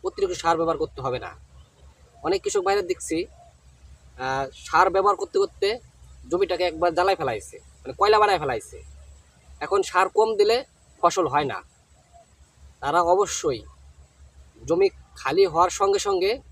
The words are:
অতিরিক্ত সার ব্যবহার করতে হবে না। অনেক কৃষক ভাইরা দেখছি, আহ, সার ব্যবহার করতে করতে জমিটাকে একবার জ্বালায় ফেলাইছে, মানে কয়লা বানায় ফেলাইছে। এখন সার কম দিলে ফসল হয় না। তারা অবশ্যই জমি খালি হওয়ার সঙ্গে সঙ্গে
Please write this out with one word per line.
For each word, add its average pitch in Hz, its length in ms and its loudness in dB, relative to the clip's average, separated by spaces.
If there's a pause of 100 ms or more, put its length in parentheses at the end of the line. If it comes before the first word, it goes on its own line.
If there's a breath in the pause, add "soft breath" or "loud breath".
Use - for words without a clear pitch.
অতিরিক্ত 185 380 -4
সার 170 160 2
ব্যবহার 165 200 0
করতে 156 240 -6
হবে 127 180 -4
না। 95 120 -12 (920)
অনেক 185 200 -2
কৃষক 202 220 -2
ভাইরা 202 160 2
দেখছি, 175 420 -6
আহ, - 1300 -10
সার 175 360 2
ব্যবহার 190 260 2
করতে 190 240 -6
করতে 196 280 -2 (640)
জমিটাকে 180 340 0
একবার 170 300 0
জ্বালায় 185 260 2
ফেলাইছে, 123 380 -6 (240)
মানে 131 180 -14
কয়লা 208 200 6
বানায় 208 200 4
ফেলাইছে। 151 380 -6 (840)
এখন 170 240 0
সার 180 260 0
কম 311 200 2 (100)
দিলে 226 180 4 (440)
ফসল 170 260 2
হয় 143 240 0
না। 98 60 -8 (1200)
তারা 147 220 0
অবশ্যই 170 600 0 (1040)
জমি 175 200 2 (280)
খালি 139 300 0
হওয়ার 170 240 2
সঙ্গে 196 300 0
সঙ্গে 220 320 0 (200)